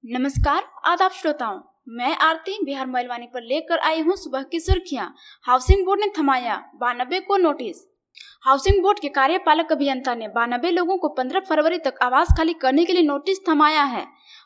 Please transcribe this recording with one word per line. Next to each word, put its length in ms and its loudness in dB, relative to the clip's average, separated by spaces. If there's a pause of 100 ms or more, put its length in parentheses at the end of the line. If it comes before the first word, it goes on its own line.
नमस्कार, 540 -2 (220)
आदाब 280 2
श्रोताओं, 460 -4 (300)
मैं 280 -4
आरती 360 0 (120)
बिहार 220 -6
मोबाइल 220 -4
वाणी 180 -10
पर 160 -12
लेकर 360 -2
आई 220 0
हूँ 160 0
सुबह 260 -8
की 180 -6
सुर्खियाँ। 440 -2 (420)
हाउसिंग 400 4
बोर्ड 140 0
ने 60 2 (120)
थमाया 380 0 (180)
बानबे 460 -4
को 160 0
नोटिस। 480 0 (600)
हाउसिंग 380 4
बोर्ड 160 2
के 100 -6
कार्यपालक 640 2
अभियंता 420 -2
ने 140 -10
बानबे 420 -2
लोगों 280 0
को 100 -2
पन्द्रह 320 -2
फरवरी 380 0
तक 240 -4
आवास 340 2
खाली 180 0
करने 300 2
के 80 -2
लिए 100 4
नोटिस 460 0
थमाया 360 4
है। 220 -6 (400)